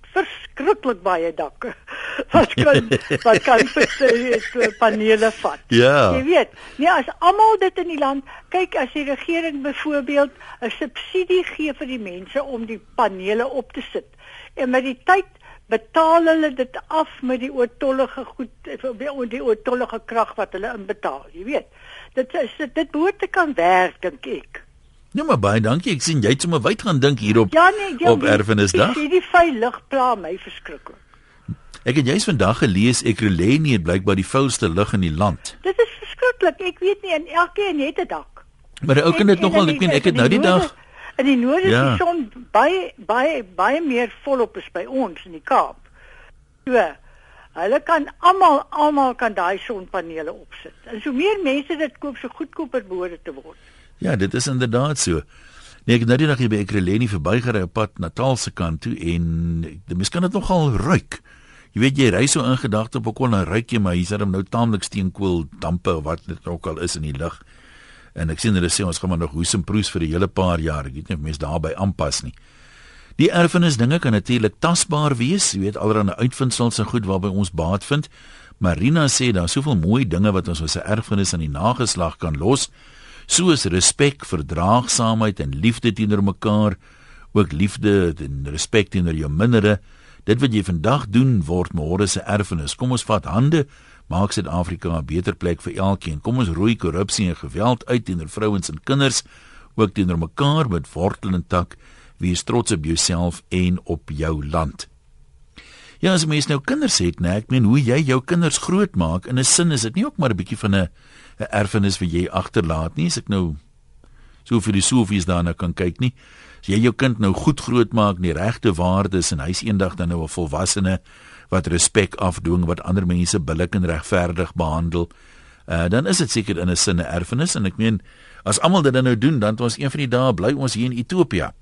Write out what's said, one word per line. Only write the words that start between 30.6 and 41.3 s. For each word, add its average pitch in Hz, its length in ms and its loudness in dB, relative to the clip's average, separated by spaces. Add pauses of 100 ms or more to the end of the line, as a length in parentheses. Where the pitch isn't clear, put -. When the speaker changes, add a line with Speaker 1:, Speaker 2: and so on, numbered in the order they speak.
Speaker 2:
Ek 123 120 0
het 135 100 2
juis 180 180 0
vandag 113 340 2
gelees, 113 440 4
Ekurhuleni 110 680 2
het 98 100 2
blykbaar 95 340 0
die 95 100 0
vuilste 131 420 0
lug 95 240 0
in 104 80 0
die 82 140 0
land. - 480 -4
Speaker 1:
Dit 370 160 -2
is 466 100 2 (100)
verskriklik. 427 600 -2
Ek 359 180 -6
weet 392 240 -2
nie, 370 120 -4
en 311 120 -4
elkeen 349 540 -2
het 285 180 -4
'n 370 100 -4
dak. - 360 -12 (380)
Speaker 2:
Maar 135 140 2
'n 147 60 4
ou 165 100 2
kan - 80 0
Speaker 1:
En, 202 60 6
Speaker 2:
dit 196 100 8
Speaker 1:
en 190 60 -2
Speaker 2:
nogal, 190 200 4
Speaker 1:
in 156 120 2
Speaker 2:
ek 143 60 -4
meen, 185 100 2
Speaker 1:
die, 143 80 4
Speaker 2:
ek 139 60 0
het 170 100 4
Speaker 1:
in 127 60 2
Speaker 2:
nou 120 80 6
die 247 100 4
Speaker 1:
noorde, 185 220 4
Speaker 2:
dag 330 160 -4 (400)
Speaker 1:
in 254 80 0
die 269 120 4